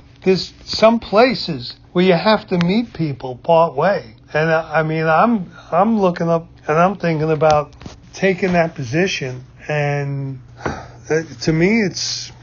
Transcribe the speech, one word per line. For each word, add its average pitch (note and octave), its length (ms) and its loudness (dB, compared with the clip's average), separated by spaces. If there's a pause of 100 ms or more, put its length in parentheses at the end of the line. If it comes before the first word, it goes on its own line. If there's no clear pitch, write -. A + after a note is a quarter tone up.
(240)
there's F#3 280 0 (120)
some A3+ 360 2
places F#3+ 720 0 (180)
where F3+ 120 2
you F#3 100 6
have G#3 340 0
to F3+ 100 -2
meet G3+ 340 -2
people C3 440 -6
part E3 380 2
way. D3 420 -2 (160)
And D#3+ 180 0
I, D#3+ 300 0
I - 20 2
mean, D#3+ 240 -2
I'm, F3+ 460 2 (200)
I'm G#3 280 2
looking F3 280 0
up E3 200 0 (200)
and D#3 100 2
I'm F#3+ 180 2
thinking D#3+ 340 -2
about D3+ 440 2 (380)
taking F#3+ 400 0
that E3 220 2
position. C3 720 -4 (240)
And, C#3+ 720 -4 (240)
uh, - 580 -4 (200)
to D#3+ 100 0
me, F#3+ 300 2
it's, - 480 -6 (120)